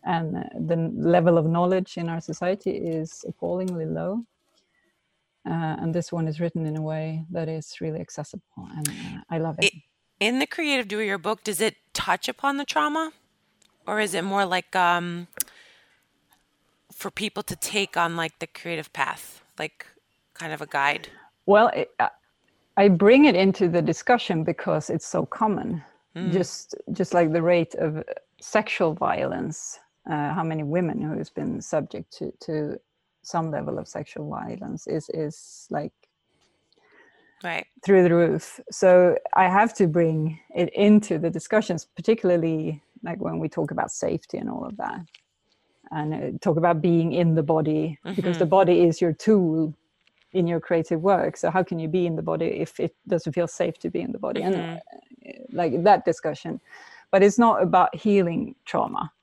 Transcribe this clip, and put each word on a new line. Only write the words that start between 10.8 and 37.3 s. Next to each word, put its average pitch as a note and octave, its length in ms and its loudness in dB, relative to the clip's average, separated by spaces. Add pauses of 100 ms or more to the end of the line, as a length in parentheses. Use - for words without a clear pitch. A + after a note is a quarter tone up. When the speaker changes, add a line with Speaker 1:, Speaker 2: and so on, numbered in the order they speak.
Speaker 2:
do G#3 120 -6
of A3 60 -2
your G3 120 -4
book, G#3 260 -6
does F#3 160 -4
it G#3+ 160 -2 (160)
touch - 380 -2
upon C#4 260 -2
the C#4+ 80 -6
trauma, D#4 480 -2 (760)
or G3+ 140 -2
is G3 140 -2
it F3 100 -2
more G3 220 0
like, F3+ 280 -4
um, F3 540 0 (1600)
for - 180 -12
people G#3 320 -6
to - 140 -10
take - 400 -4
on, E3+ 200 0
like, E3 220 -6
the E3 80 -8
creative E3 480 -10
path, - 480 -6 (160)
like, - 280 -10 (460)
kind D#3+ 220 -10
of D3+ 80 -10
a D3 40 -10
guide? C#3+ 440 -2 (380)
Speaker 1:
Well, G#3 200 8
it, - 320 -4
uh, - 80 2 (680)
I G3+ 120 8
bring G#3 380 8
it F3 100 6
into F#3 320 2
the E3+ 120 2
discussion E3 640 0
because D#3 480 -2
it's E3 160 -4
so D#3+ 200 -2
common. F#3+ 540 -2 (360)
Speaker 2:
Mm. E3+ 160 -2
Speaker 1:
Just, - 420 -4 (180)
just F#3+ 220 -2
like E3+ 180 4
the E3+ 100 2
rate E3+ 340 2
of D#3 260 -4 (380)
sexual F#3 540 -2
violence, - 840 -4 (320)
uh, D3 240 -4
how F3 80 -4
many D#3+ 220 -4
women D#3+ 380 -2
who's D#3 280 -6
been - 320 -6
subject D#3 560 -6
to, D3+ 220 -8
to D3+ 400 -6 (420)
some D#3+ 300 -4
level C3 260 -6
of - 80 -10
sexual - 420 -12
violence - 600 -10
is, D#3+ 220 -6
is, - 600 -10
like, - 220 -6 (1500)